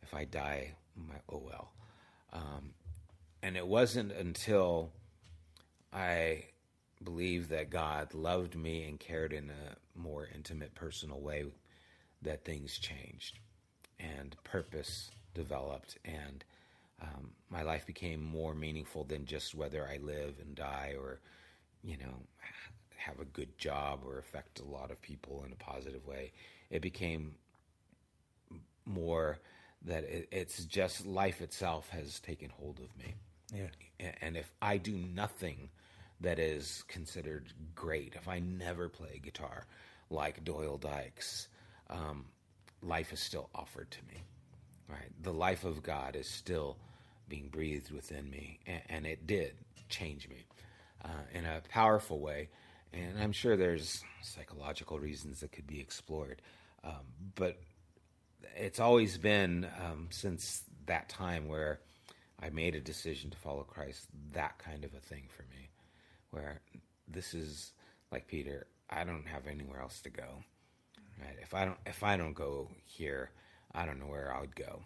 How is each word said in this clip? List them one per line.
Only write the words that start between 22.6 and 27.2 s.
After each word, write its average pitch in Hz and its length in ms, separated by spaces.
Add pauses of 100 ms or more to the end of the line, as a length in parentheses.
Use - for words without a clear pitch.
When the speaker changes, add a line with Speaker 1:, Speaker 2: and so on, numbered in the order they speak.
Speaker 1:
have 71 220
a 71 60
good 69 320
job 71 500
or 67 120
affect - 420
a - 40
lot 69 260
of 64 100
people 69 460
in 64 60
a - 40
positive 67 500
way. 67 260 (360)
It 85 140
became 82 520 (1500)